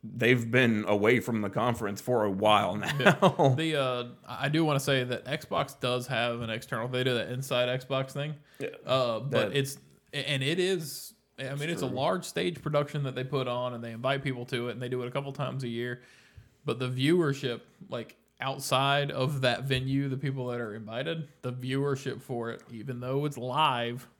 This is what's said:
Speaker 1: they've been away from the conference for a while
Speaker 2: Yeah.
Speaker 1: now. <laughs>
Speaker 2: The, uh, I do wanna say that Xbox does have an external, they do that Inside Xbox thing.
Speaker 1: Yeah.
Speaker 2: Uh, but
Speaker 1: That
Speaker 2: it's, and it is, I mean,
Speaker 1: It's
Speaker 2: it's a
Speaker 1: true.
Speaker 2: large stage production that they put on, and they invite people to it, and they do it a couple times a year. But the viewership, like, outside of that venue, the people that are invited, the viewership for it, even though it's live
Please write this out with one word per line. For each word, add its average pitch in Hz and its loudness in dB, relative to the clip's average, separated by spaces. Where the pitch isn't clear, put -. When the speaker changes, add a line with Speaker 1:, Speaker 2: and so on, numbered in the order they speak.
Speaker 1:
they've 113 2
been 117 4
away 104 6
from 113 -2
the 101 -2
conference 113 -2
for 120 2
a 104 2
while 101 4
Speaker 2:
Yeah. 143 8
Speaker 1:
now. 151 6
<laughs> - 0
Speaker 2:
The, 160 0
uh, 127 0
I - -4
do 156 4
wanna 147 2
say 131 2
that 123 -4
Xbox 151 -4
does 123 -2
have 120 0
an 113 -6
external, 117 -4
they 127 0
do 127 2
that 110 0
Inside 127 0
Xbox 135 -4
thing. 147 -6
Speaker 1:
Yeah. 135 -6
Speaker 2:
Uh, 123 0
but 135 -6
Speaker 1:
That 139 -2
Speaker 2:
it's, 139 -2
and 139 -2
it 160 0
is, 180 -2
I 131 -8
mean, 135 -6
Speaker 1:
It's 143 -6
Speaker 2:
it's 165 -2
a 131 -2
Speaker 1:
true. 123 -4
Speaker 2:
large 170 0
stage 170 -4
production 147 0
that 131 -4
they 131 -4
put 135 -2
on, 123 -2
and 117 -10
they 117 -8
invite 131 -2
people 127 -4
to 120 -4
it, 117 -4
and 117 -8
they 123 -4
do 123 -2
it 123 -6
a - -8
couple 139 -4
times 131 -4
a 120 -4
year. 120 -4
But 135 -2
the 127 -2
viewership, 139 2
like, 120 -8
outside 139 2
of 131 0
that 120 2
venue, 135 0
the 131 -2
people 135 -4
that 120 -4
are 107 -6
invited, 135 -4
the 123 -4
viewership 135 -2
for 117 -6
it, - -10
even 120 -8
though 135 0
it's 143 -2
live 123 0